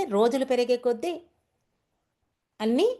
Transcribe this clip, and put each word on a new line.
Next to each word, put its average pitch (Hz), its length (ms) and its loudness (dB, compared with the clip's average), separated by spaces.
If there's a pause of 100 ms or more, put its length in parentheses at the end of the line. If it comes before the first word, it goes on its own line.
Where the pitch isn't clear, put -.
రోజులు 240 400 0
పెరిగే 247 320 0
కొద్దీ 247 360 -4 (1500)
అన్నీ 240 280 2 (120)